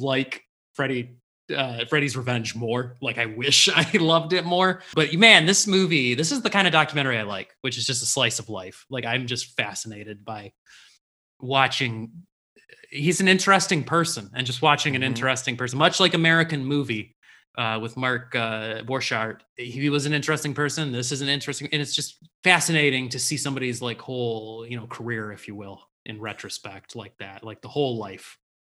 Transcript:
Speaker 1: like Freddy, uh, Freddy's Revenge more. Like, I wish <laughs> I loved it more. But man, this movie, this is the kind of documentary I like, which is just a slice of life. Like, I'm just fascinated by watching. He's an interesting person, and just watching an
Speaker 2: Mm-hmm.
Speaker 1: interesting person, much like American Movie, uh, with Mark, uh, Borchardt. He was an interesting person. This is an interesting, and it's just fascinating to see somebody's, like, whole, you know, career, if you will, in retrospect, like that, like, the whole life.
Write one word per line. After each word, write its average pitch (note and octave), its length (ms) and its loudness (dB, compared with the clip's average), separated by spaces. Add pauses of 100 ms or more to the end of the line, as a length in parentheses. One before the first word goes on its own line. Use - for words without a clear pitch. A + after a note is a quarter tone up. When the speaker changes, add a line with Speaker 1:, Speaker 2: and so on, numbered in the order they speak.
Speaker 1:
like C3+ 420 -2 (320)
Freddy, C3 400 -4 (400)
uh, B2 300 -4
Freddy's C#3+ 320 0
Revenge A#2+ 400 -2
more. A#2+ 440 -2
Like, A#2+ 160 -6
I A#2 100 0
wish B2 440 2
<laughs> - 20 2
I D#3 160 4 (100)
loved D#3+ 340 2
it F3+ 100 2
more. F3+ 400 2 (120)
But D3+ 180 2
man, F#3+ 320 10
this F#3+ 200 4
movie, E3+ 480 2
this D#3+ 200 0
is C4 80 -2
the - 80 0
kind F#3+ 180 2
of E3 60 0
documentary D3 440 2
I A2 60 -2
like, G2+ 380 -10
which B2 160 -6
is A2+ 100 -4
just A#2+ 160 -2
a - 20 -4
slice A#2 340 0
of G#2+ 100 -12
life. F#2+ 400 -12
Like, B2+ 160 -6
I'm A#2+ 220 -2
just A#2+ 280 -6
fascinated G#2 680 -8
by G#2 260 -12 (880)
watching. B2 720 0 (800)
He's D3 300 0
an F#3+ 80 2
interesting F#3 560 4
person, D#3+ 500 -2
and B2+ 140 -4
just B2 140 -6
watching D3 340 4
an B2+ 60 -2
Speaker 2:
Mm-hmm. C3+ 100 0
Speaker 1:
interesting B2 460 -2
person, B2+ 200 -4
much E3 220 4
like F3+ 140 4
American E3 520 2
Movie, B2+ 500 -4 (420)
uh, A2 240 -2
with A2+ 160 -10
Mark, B2+ 380 -2
uh, A2 480 -4
Borchardt. A2+ 580 -4 (160)
He B2 320 -4
was C#3+ 160 0
an D3 80 0
interesting D3 400 -2
person. D3 380 -4
This B2 200 -4
is C3+ 100 -6
an C#3 60 -4
interesting, C#3+ 440 -4
and D3+ 100 0
it's C#3 140 -6
just - 220 -6 (260)
fascinating D3+ 640 4
to B2 100 -6
see C#3 180 -2
somebody's, B2+ 440 -4
like, A#2 180 -6
whole, A2+ 680 -6
you A#2+ 120 -10
know, A#2 100 -12
career, A2+ 460 -6
if - 140 -20
you G#2 80 -12
will, G2 260 -14 (240)
in G#2+ 160 -12
retrospect, G2+ 720 -12
like G2+ 220 -16
that, G2 260 -16
like, A2 180 -14
the B2 60 -16
whole C3 300 0
life. G2 400 -12 (340)